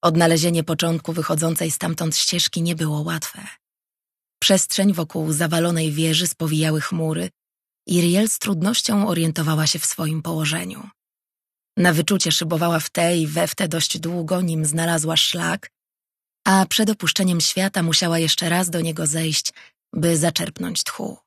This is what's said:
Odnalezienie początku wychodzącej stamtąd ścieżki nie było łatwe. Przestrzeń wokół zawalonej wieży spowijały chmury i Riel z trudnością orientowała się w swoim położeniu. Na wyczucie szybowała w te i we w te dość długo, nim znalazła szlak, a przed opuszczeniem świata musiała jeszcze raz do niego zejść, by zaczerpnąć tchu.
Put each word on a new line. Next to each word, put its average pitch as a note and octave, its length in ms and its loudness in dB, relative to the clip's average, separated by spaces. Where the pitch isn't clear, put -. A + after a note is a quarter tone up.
Odnalezienie E3 600 4
początku E3 500 -2
wychodzącej E3 580 -2
stamtąd E3 460 -4
ścieżki - 440 0
nie E3+ 140 0
było D3+ 260 -2
łatwe. E3 460 -8
Przestrzeń G3 520 4
wokół D#3+ 400 -2
zawalonej E3 580 0
wieży D#3+ 360 0
spowijały D#3 540 0
chmury D#3+ 480 -4
i F3 140 4
Riel F#3 280 4
z - 100 -4
trudnością G3+ 680 0
orientowała D#3+ 600 0
się E3 120 -2
w - 60 -4
swoim D#3+ 360 -4
położeniu. E3 680 -6
Na F3 160 4
wyczucie E3 380 2
szybowała E3 480 0
w - 100 -6
te F3 280 0
i D#3+ 100 2
we D#3+ 200 -2
w - 80 -6
te G3 120 -2
dość D#3+ 320 -2
długo, E3+ 420 -2
nim D#3+ 240 0
znalazła D#3+ 520 0
szlak, E3+ 520 -2
a F#3+ 180 6
przed G#3+ 240 0
opuszczeniem F3+ 520 0
świata F#3 420 0
musiała E3 360 2
jeszcze E3 300 0
raz F3 200 2
do E3 120 -2
niego E3 260 -2
zejść, D#3+ 460 -2
by E3 240 2
zaczerpnąć - 680 -2
tchu. - 440 -8